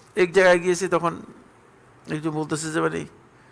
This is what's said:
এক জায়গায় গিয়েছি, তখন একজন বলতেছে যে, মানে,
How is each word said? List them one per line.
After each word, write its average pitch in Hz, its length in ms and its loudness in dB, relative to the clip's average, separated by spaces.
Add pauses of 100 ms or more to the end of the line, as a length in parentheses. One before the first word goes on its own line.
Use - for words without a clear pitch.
(160)
এক 175 160 2
জায়গায় 180 260 6
গিয়েছি, 175 300 -2
তখন 170 340 -2 (880)
একজন 156 200 -6
বলতেছে 156 420 -6
যে, 165 80 -4
মানে, 160 260 -4 (460)